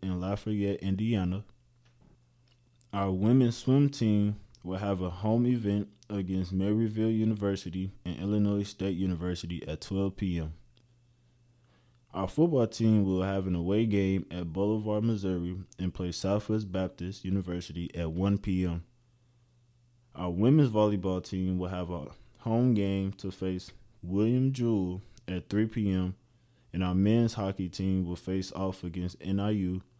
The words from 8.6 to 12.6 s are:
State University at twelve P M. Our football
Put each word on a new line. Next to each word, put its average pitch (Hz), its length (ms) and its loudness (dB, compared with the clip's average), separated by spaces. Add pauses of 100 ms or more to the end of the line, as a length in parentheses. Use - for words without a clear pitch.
State 98 340 -4
University 87 720 -4
at 76 140 -6
twelve 98 360 -2
P 92 200 0
M. 78 160 -4 (1600)
Our 95 140 -2
football 147 400 2